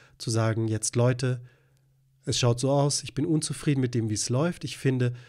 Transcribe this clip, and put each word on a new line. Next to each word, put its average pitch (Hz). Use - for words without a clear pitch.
zu -
sagen, 113
"Jetzt 110
Leute, 123
es -
schaut 120
so 135
aus, 143
ich -
bin 143
unzufrieden 151
mit 123
dem, 113
wie 107
es -
läuft. 156
Ich -
finde, 127